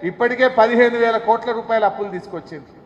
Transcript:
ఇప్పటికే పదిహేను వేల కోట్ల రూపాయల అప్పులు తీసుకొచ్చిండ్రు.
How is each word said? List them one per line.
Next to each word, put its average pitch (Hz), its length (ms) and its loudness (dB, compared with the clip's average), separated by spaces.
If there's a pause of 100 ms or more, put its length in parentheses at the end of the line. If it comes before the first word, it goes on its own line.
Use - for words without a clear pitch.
ఇప్పటికే 240 360 0 (140)
పదిహేను 233 380 4
వేల 233 200 2
కోట్ల 226 340 0
రూపాయల 226 380 -2
అప్పులు 202 240 -8
తీసుకొచ్చిండ్రు. 165 640 -14 (100)